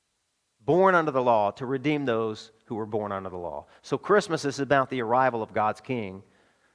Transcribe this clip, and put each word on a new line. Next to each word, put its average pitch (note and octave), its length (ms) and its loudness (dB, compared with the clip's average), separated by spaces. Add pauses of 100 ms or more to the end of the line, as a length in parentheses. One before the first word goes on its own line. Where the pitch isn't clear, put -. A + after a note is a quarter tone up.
(600)
born F3+ 340 4
under D#3+ 160 2
the C3 120 0
law, A2 300 4
to - 120 -12
redeem C#3 400 -2
those A2+ 480 -2 (140)
who A#2+ 100 -8
were G#2+ 100 -6
born G#2 240 -4
under F#2+ 200 -6
the F2+ 80 -10
law." D#2 260 -10 (160)
So - 180 -4
Christmas E3+ 460 0
is C#3 160 -4
about C3+ 300 2
the C3 120 -4
arrival A#2+ 400 2
of G#2 100 -10
God's G#2+ 280 -2
King G2+ 420 -8 (520)